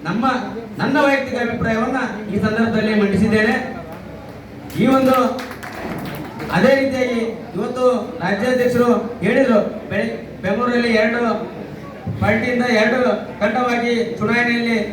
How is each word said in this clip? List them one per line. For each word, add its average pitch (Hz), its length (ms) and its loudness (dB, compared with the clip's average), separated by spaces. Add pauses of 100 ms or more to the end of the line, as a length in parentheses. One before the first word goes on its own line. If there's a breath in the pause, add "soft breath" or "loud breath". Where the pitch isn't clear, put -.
ನಮ್ಮ, 208 220 -2 (520)
ನನ್ನ 269 200 0
ವೈಯಕ್ತಿಕ 269 440 2
ಅಭಿಪ್ರಾಯವನ್ನ 226 560 -2 (380)
ಈ 196 40 0
ಸಂದರ್ಭದಲ್ಲಿ 214 640 2
ಮಂಡಿಸಿದ್ದೇನೆ. 220 540 2 (1200)
ಈ 226 80 4
ಒಂದು 262 280 4 (1400)
ಅದೇ 214 240 6
ರೀತಿಯಾಗಿ 262 440 2 (360)
ಇವತ್ತು 247 300 -2 (360)
ರಾಜ್ಯಾಧ್ಯಕ್ಷರು 240 1040 2
ಹೇಳಿದ್ರು, 233 680 2
ಬೆಳೆ-, 226 540 -4
ಬೆಂಗಳೂರಲ್ಲಿ 233 500 0
ಎರಡು 233 280 2 (1000)
ಪಾರ್ಟಿಯಿಂದ 240 440 2
ಎರಡು 233 760 2
ತಂಡವಾಗಿ 233 800 0
ಚುನಾವಣೆಯಲ್ಲಿ 233 600 0 (140)